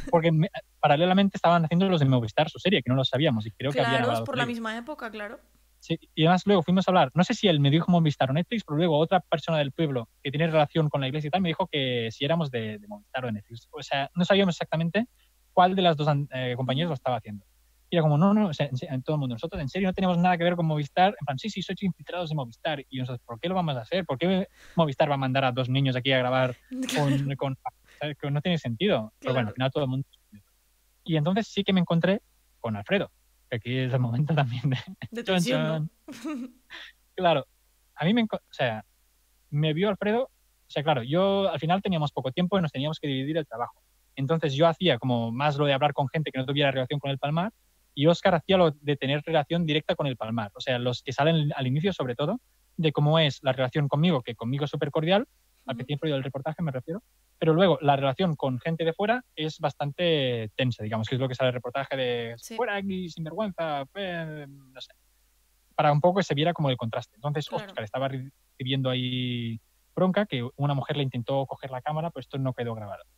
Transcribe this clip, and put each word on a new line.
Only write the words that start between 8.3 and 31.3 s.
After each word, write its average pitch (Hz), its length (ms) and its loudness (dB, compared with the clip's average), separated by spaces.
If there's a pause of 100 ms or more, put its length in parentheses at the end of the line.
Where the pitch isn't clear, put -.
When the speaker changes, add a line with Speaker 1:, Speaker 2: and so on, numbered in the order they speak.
Speaker 1:
o - 20 0
Netflix, 180 340 -2
pero 147 120 -2
luego 165 200 4
otra 165 220 2
persona 160 380 -2
del 143 140 0
pueblo 139 360 -2 (140)
que 143 80 -6
tiene 151 180 0
relación 156 400 2
con 143 120 -2
la 131 80 0
iglesia 151 200 -4
y - 20 -6
tal, 185 120 0
me 180 80 0
dijo 180 200 0
que 123 400 0
si 135 140 -6
éramos 156 260 0
de, 110 280 -6
de 104 100 -20
Movistar - 360 -10
o - 40 -4
de 110 60 -4
Netflix. 113 360 -14
O 147 120 -12
sea, 143 320 -4
no 175 100 2
sabíamos 190 320 4
exactamente 165 500 -2 (460)
cuál 185 240 6
de 190 60 2
las 170 140 6
dos 151 120 0
an-, 143 240 2
eh, 127 240 -4
compañías 131 320 -2
Speaker 2:
Ujú. - 0 -
Speaker 1:
lo 151 60 -2
estaba 123 240 -2
haciendo. 104 260 -12 (460)
Y 190 60 0
era 165 60 4
como, 147 160 4
"No, 196 160 6
no", 214 140 4
o 151 60 -4
sea, 143 120 -2
en 131 100 -6
se-, 123 100 -6
en 131 160 -4
todo 156 140 -2
el 147 40 -2
mundo, 123 160 -4
"Nosotros 165 260 -8
en 127 60 -4
serio 190 200 -2
no 180 60 -2
tenemos 180 240 0
nada 180 200 4
que 170 60 0
ver 175 120 2
con 170 100 0
Movistar". 160 540 2
En 143 60 -10
plan, 135 120 -4
"Sí, 214 120 -6
sí, 190 120 -6
sois 190 200 -8
infiltrados 170 480 -6
de 156 60 -4
Movistar". 139 520 -6
Y 131 100 -10
nosotros, 127 280 -6
"¿Por 113 140 -10
qué 170 80 -4
lo 185 60 -2
vamos 160 220 0
a 113 60 -6
hacer? 180 240 -4
¿Por 131 120 -4
qué 185 300 0 (280)
Movistar 156 340 2
va 143 40 2
a 135 40 -2
mandar 135 260 0
a 123 80 2
dos 123 160 -2
niños 131 280 2
aquí 127 160 0
a 131 60 4
grabar 127 380 2 (140)
Speaker 2:
<laughs> 254 180 -6
Claro. 143 280 2 (100)
Speaker 1:
con, - 100 -4
con, 135 200 -4 (440)
¿sabes? 151 180 -6
Que 143 120 -6
no 147 120 0
tiene 175 160 0
sentido". 120 540 0 (120)
Pero 127 100 0
bueno, 120 140 0
al 104 40 -8
Speaker 2:
Claro. - 20 -12
Speaker 1:
final 131 180 0
todo 151 120 0
el 131 60 -2
mundo. 135 160 -4 (960)
Y 160 120 0
entonces 185 320 0